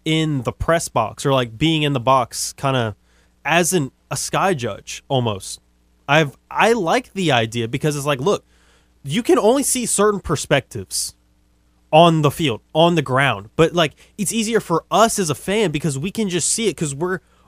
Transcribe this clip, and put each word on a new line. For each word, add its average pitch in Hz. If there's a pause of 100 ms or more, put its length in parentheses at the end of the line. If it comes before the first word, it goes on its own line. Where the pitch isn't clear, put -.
in 160
the 120
press -
box 107
or, 139
like, 120
being 156
in 143
the 131
box 127
kinda 127 (500)
as 165
an, 139 (180)
a 131
sky 175
judge 117
almost. 117 (480)
I've, 147 (120)
I 180
like 214
the 180
idea 113
because 147
it's 143
like, 143
look, 180 (600)
you 165
can 320
only 240
see 247
certain 202
perspectives - (760)
on 160
the 147
field, 131 (120)
on 170
the 156
ground. 127
But, 160
like, 170 (220)
it's 190
easier 220
for -
us 208
as 170
a 143
fan 196
because 147
we 185
can 214
just 170
see 220
it 156
'cause 143
we're 180 (280)